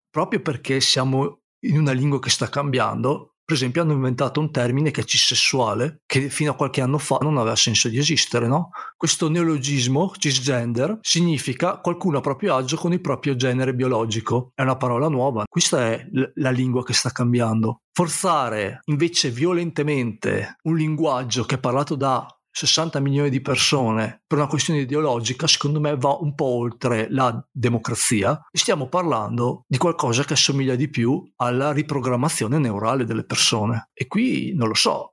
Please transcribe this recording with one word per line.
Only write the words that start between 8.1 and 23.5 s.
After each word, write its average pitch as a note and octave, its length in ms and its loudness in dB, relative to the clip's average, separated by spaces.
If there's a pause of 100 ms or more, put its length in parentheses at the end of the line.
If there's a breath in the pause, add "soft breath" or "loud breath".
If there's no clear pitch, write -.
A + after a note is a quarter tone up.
no? D3 240 2 (260 loud breath)
Questo - 320 0
neologismo, D3 880 0
cisgender, C3 840 -2
significa E3+ 800 0
qualcuno F3 400 -2
a - 20 -2
proprio E3+ 320 -2
agio D#3+ 240 0
con F3 160 0
il F3+ 80 0
proprio C#3 340 -2
genere B2+ 380 0
biologico. A#2 800 0
È - 80 -4
una C3 160 0
parola B2+ 300 0
nuova. B2+ 420 0
Questa C3 440 2
è - 180 -6
l-, C3 140 0 (100)
la C3+ 160 0
lingua B2 320 0
che B2+ 100 -4
sta - 160 0
cambiando. A2+ 720 0 (100)
Forzare B2 920 0
invece D3+ 480 0
violentemente C#3 1300 -2
un D#3+ 120 2
linguaggio C#3+ 680 0
che C#3+ 100 -2
è B2 40 -2
parlato C#3 360 0
da C3 360 -2 (200)
sessanta D#3 480 0
milioni C#3 300 2
di B2 120 0
persone A#2 840 0